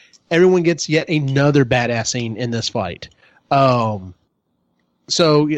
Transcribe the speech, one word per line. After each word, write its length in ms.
Everyone 340
gets 240
yet 220
another 560
badass 420
scene 300
in 140
this 180
fight. 400
Um, 640
so, 500